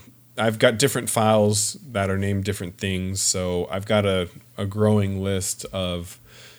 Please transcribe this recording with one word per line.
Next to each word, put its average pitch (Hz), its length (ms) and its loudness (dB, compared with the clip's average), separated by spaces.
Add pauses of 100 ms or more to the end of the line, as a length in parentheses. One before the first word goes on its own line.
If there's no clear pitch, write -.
(380)
I've 110 220 0
got 123 180 6
different 127 320 0
files 107 680 2 (140)
that 98 180 -2
are 95 80 0
named 98 280 -2
different 95 320 -6
things, 95 440 -4
so 90 500 -2
I've 101 140 -6
got 104 200 4
a, 92 240 0 (280)
a 101 80 -4
growing 101 580 2
list 95 500 -4
of 90 460 -6 (400)